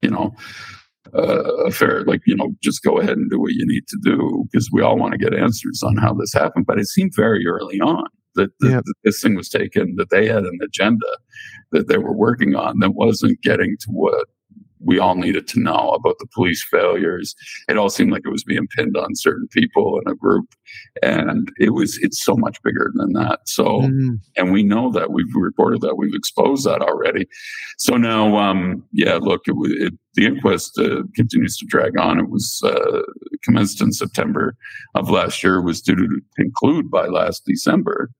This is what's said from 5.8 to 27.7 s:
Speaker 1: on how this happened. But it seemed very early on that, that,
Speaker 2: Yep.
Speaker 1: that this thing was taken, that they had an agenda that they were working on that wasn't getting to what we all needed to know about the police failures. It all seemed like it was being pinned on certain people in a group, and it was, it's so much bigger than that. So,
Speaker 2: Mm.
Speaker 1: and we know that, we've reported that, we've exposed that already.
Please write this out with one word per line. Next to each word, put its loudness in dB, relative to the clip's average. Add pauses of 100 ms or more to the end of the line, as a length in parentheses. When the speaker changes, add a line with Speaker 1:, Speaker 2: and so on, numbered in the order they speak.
Speaker 1:
on 2
how 2
this -4
happened. 0
But 0
it -2
seemed 0
very 2
early -4
on 0 (300)
that, 2 (100)
that, 4
Speaker 2:
Yep. 2
Speaker 1:
that -6 (100)
this 2
thing 2
was -8
taken, -2
that -2
they 4
had 0
an -6
agenda 0 (680)
that 0
they 4
were -2
working 2
on -2
that 2
wasn't 2
getting 0
to -12
what 0 (600)
we 4
all 4
needed -2
to -2
know 2
about 0
the -16
police 0
failures. 0 (360)
It 2
all 2
seemed 2
like -6
it -6
was -6
being -2 (100)
pinned 0
on -4
certain -2
people 0
in -2
a -2
group, 2 (580)
and 0
it 4
was, -2
it's -2
so 2
much -2
bigger 0
than -2
that. -2
So, 0
Speaker 2:
Mm. 2 (180)
Speaker 1:
and 2
we 4
know 2
that, 0
we've -2
reported 2
that, -2
we've -2
exposed 0
that 0
already. 0 (520)